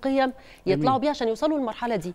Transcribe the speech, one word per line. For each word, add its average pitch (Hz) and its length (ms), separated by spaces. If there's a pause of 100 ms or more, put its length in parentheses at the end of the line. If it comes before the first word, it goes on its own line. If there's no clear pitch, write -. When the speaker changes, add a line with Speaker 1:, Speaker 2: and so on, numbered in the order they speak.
Speaker 1:
قيم 269 300 (340)
يطلعوا 294 220
Speaker 2:
جميل. 262 120
Speaker 1:
بيها 294 100
عشان 262 180
يوصلوا 294 300
للمرحلة 233 380
دي. 175 180